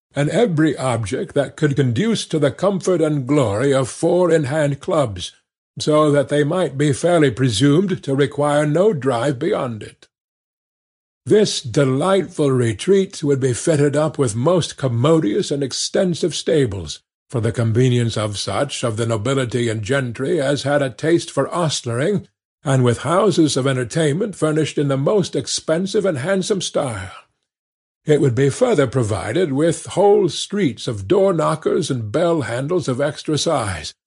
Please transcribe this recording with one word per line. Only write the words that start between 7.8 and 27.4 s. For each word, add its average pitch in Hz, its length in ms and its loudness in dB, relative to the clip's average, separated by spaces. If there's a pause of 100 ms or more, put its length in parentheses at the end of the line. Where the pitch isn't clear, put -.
to 135 120 -4
require 147 500 0
no 175 300 2
drive 123 440 -2
beyond 139 440 -4
it. - 260 -20 (1160)
This 208 340 2
delightful 143 880 0
retreat 131 720 0
would 143 180 2
be 127 120 0
fitted 143 440 2
up 151 200 0
with 123 180 0
most 151 440 0
commodious 147 720 2
and 143 120 -2
extensive 175 720 -2
stables, 95 680 -2 (260)
for 123 120 -4
the 120 120 0
convenience 120 640 2
of 107 220 -4
such 120 440 -4
of 117 140 -4
the 117 100 -2
nobility 120 640 -2
and 110 140 -4
gentry 131 580 -2
as 139 220 -2
had 143 180 0
a 139 80 -2
taste 165 420 -2
for - 220 -4
ostlering, 156 760 -2 (380)
and 135 160 4
with 117 160 4
houses 165 580 2
of 131 80 0
entertainment 147 720 0
furnished 156 420 -2
in 143 120 0
the 135 100 0
most 175 380 0
expensive 175 680 -2
and 180 140 0
handsome 190 420 -2
style. 110 520 -6 (920)